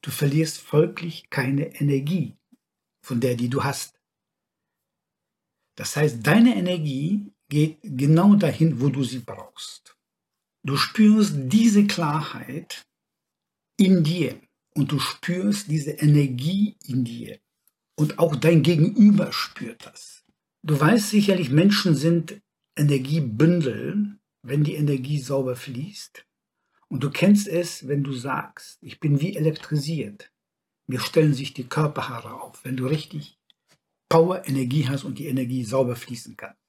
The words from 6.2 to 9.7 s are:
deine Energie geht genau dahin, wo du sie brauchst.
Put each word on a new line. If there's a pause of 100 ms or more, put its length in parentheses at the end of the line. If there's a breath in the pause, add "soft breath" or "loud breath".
deine
Energie (180)
geht
genau
dahin,
wo
du
sie
brauchst. (680)